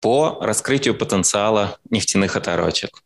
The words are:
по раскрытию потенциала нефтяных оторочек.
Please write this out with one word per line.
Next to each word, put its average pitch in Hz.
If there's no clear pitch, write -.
по 247
раскрытию 123
потенциала 101
нефтяных 98
оторочек. 85